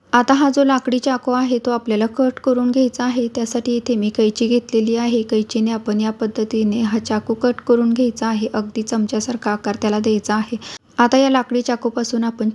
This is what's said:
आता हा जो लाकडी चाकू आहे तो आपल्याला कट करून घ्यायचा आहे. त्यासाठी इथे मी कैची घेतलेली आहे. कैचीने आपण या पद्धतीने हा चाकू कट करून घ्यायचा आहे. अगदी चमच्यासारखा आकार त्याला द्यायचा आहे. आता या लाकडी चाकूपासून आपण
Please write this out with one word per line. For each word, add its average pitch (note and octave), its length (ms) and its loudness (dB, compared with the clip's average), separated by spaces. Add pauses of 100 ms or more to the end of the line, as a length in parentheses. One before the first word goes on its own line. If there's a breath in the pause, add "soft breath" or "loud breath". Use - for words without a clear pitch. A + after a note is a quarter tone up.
(140)
आता B3 200 4
हा C#4 160 4
जो C#4+ 140 4
लाकडी B3+ 360 2
चाकू B3+ 320 -2
आहे B3+ 340 0
तो B3+ 60 0
आपल्याला A3+ 360 0
कट B3+ 320 0
करून B3 320 2
घ्यायचा B3 320 2
आहे. B3 240 0
त्यासाठी A#3 480 -2
इथे A#3+ 200 -2
मी G#3 140 0
कैची A3 380 0
घेतलेली A3+ 480 0
आहे. A#3 280 0
कैचीने A3 480 0
आपण A3 300 -2
या G#3+ 100 0
पद्धतीने A3 680 -2
हा A3 180 0
चाकू A3 340 -2
कट A#3+ 340 -2
करून A#3 260 4
घ्यायचा A#3 340 0
आहे. A3 260 0
अगदी G#3+ 280 -4
चमच्यासारखा A3 720 -2
आकार G#3 300 -2
त्याला G#3+ 180 0
द्यायचा G#3+ 360 0
आहे. G#3+ 220 -4 (400 loud breath)
आता A#3+ 200 4
या C4+ 120 4
लाकडी B3 320 0
चाकूपासून A#3 600 -2
आपण A3+ 320 -2